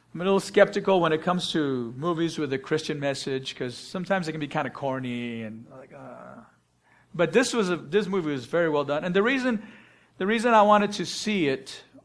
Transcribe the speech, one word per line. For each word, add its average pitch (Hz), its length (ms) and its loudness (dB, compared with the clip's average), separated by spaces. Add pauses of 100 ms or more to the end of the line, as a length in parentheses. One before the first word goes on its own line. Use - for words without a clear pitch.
(140)
I'm 160 80 -8
a - 20 -6
little 190 160 4
skeptical 196 600 4
when 160 100 4
it 156 100 0
comes 180 300 -2
to 131 460 -2
movies 165 420 -2
with 139 140 -2
a 135 40 -2
Christian 151 440 -4
message, 135 540 -4
'cause 123 200 -8
sometimes 190 500 -4
they 156 60 -4
can 156 80 -6
be 147 80 -6
kinda 143 220 -2
corny 120 760 -6
and 110 260 -12
like, 131 240 -20
uh, 123 480 -18 (720)
but 165 180 2
this 254 220 4
was 208 160 2
a, 175 80 2
this 170 300 0
movie 180 240 -2
was 127 140 -4
very 170 240 2
well 147 140 2
done. 147 200 -2
And 180 120 -2
the 196 80 4
reason, 247 400 0 (540)
the 185 100 -2
reason 226 260 2
I 214 80 8
wanted 208 320 6
to 185 120 -4
see 196 420 -2
it - 360 -4 (220)